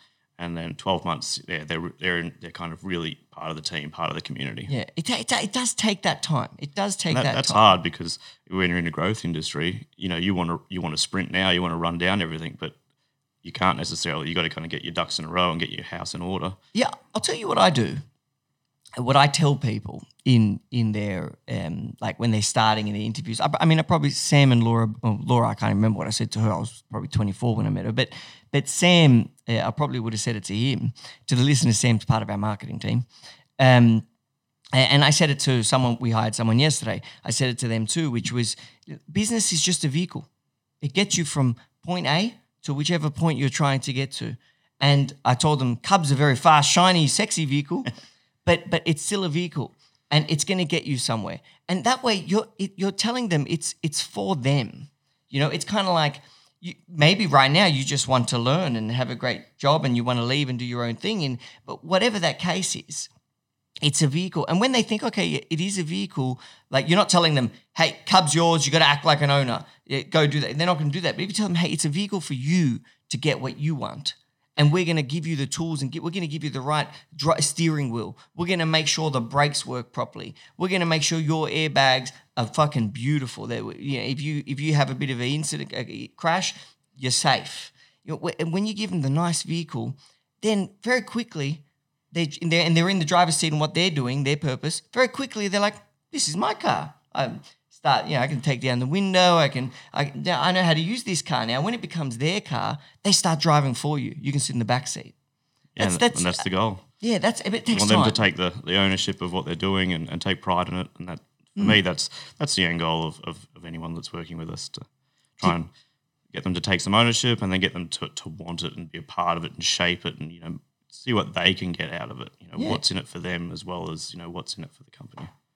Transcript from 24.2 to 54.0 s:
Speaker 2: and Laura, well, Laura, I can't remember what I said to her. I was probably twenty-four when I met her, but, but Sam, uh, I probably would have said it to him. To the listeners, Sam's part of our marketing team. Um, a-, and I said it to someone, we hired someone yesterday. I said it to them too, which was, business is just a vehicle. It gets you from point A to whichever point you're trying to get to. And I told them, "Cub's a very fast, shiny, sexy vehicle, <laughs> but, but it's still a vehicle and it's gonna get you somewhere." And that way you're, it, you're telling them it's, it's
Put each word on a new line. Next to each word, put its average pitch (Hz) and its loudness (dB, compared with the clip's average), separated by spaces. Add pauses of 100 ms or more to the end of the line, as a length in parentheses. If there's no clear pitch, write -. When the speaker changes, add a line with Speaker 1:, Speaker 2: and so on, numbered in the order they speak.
Speaker 2:
and 117 6
Laura, 113 2 (140)
well, 107 2
Laura, 117 2
I 107 -2
can't 107 0
remember 107 2
what 87 -4
I 107 -4
said 110 -4
to - -4
her. 110 2
I 87 -2
was 117 -10
probably 104 -8
twenty-four 107 -2
when 104 -2
I 104 0
met 95 -2
her, 107 -4
but, 123 0 (460)
but 143 0
Sam, 165 8 (220)
uh, 117 0
I 110 -2
probably 127 -4
would 113 -4
have 110 -4
said 117 -4
it 101 -10
to 98 -6
him. 117 -2 (340)
To - 2
the 123 6
listeners, 135 4
Sam's 117 2
part 110 2
of 107 -6
our 104 -4
marketing 104 -4
team. 113 0 (540)
Um, 120 8 (680)
a-, 127 2
and 139 6
I 139 8
said 151 4
it 135 -2
to 127 2
someone, 123 2
we 120 0
hired 110 0
someone 113 2
yesterday. 120 2 (240)
I - -4
said 127 0
it 120 -4
to 127 -4
them 113 -2
too, 160 -2
which 117 -4
was, 120 -2 (560)
business 214 0
is 160 0
just 175 0
a 156 0
vehicle. 165 -4 (560)
It 147 -6
gets 202 0
you 170 0
from 131 2 (260)
point 175 -2
A 190 0 (300)
to 147 -4
whichever 151 0
point 147 0
you're 135 2
trying 135 2
to - -6
get 135 -4
to. - -8 (420)
And 139 4 (120)
I 123 6
told 151 2
them, 123 0
"Cub's 165 2
a 143 4
very 139 4
fast, 151 6
shiny, 175 6
sexy - 0
vehicle, 143 -2 (300)
<laughs> - -20
but, 175 2
but 170 0
it's 160 0
still 196 -2
a 175 -2
vehicle 156 -4 (380)
and 151 4
it's 160 0
gonna 185 -2
get 160 -2
you 143 -2
somewhere." 104 -4 (300)
And 180 -2
that 254 0
way 226 2
you're, 196 -2 (120)
it, 196 -4
you're 196 -2
telling 233 -2
them 151 2
it's, - -4
it's 156 -4